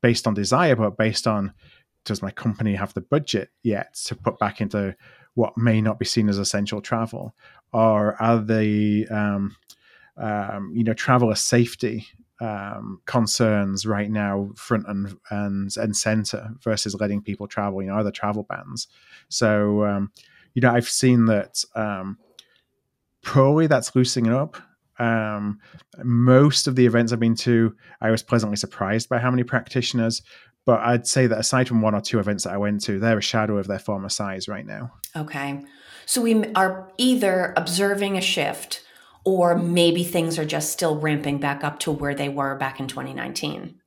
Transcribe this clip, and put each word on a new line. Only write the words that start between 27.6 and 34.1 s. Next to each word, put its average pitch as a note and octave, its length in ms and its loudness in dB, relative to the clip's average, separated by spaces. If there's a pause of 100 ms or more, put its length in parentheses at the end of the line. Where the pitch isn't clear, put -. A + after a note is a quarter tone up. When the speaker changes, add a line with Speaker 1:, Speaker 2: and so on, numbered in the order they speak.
Speaker 1:
I A2 100 0
was A2+ 140 0
pleasantly A2 320 0
surprised G2+ 520 -4
by B2 100 0
how B2+ 120 0
many B2+ 140 2
practitioners. A#2+ 800 -2 (420)
But A#2 160 4
I'd A#2 260 0
say C3 220 2
that G#2+ 100 0
aside B2+ 280 0
from A#2 140 2
one G#2+ 140 2
or G2+ 60 0
two - 180 -2
events G2+ 260 -2
that F2+ 80 -6
I G2+ 60 -4
went G#2 260 -2
to, G2+ 140 -4
they're A2 200 2
a G2+ 40 -2
shadow G#2+ 340 0
of G2 120 -4
their G2 100 -4
former G2 320 -8